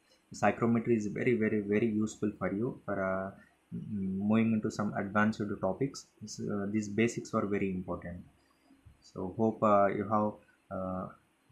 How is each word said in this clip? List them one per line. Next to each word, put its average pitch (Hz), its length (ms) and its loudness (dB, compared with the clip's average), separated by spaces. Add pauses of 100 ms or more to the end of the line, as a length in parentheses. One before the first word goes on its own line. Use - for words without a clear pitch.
(320)
psychrometry 117 640 2
is 104 120 -2
very, 120 260 0
very, 107 280 2
very 104 260 2
useful 107 500 0
for 92 140 0
you 120 320 -2
for, 98 180 -2
uh, 95 280 -2 (420)
m-, 98 480 -4
moving 113 320 4
into 110 180 0
some 104 260 -4
advanced 104 460 2 (180)
topics. 113 460 -2 (160)
This, 107 180 -12
uh, 104 300 -4
these 107 180 -2
basics 113 460 0
are 107 120 0
very 98 240 0
important. 87 480 -6 (840)
So 92 360 -8
hope, 110 280 2
uh, 101 220 6
you 98 220 0
have, 107 240 2 (380)
uh, 92 380 -6 (440)